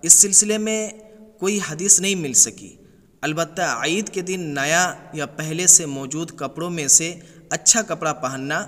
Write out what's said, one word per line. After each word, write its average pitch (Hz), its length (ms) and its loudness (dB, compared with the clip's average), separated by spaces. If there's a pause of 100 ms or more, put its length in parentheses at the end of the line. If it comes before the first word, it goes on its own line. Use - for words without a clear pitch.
इस 165 120 6
सिलसिले 208 440 4
में 220 220 -2 (580)
कोई 202 220 0
हदीस 160 400 2
नहीं 196 160 0
मिल 143 220 -4
सकी। 98 320 0 (520)
अलबत्ता 165 440 -2 (200)
ईद 202 220 -2
के 185 140 -6
दिन 180 300 -6
नया 147 280 2 (340)
या 147 100 -4 (100)
पहले 160 340 -2
से - 200 6
मौजूद 139 500 -8
कपड़ों 160 320 -6
में 156 180 -4
से 160 220 2 (400)
अच्छा 220 320 0
कपड़ा 160 360 -4
पहनना 135 480 -4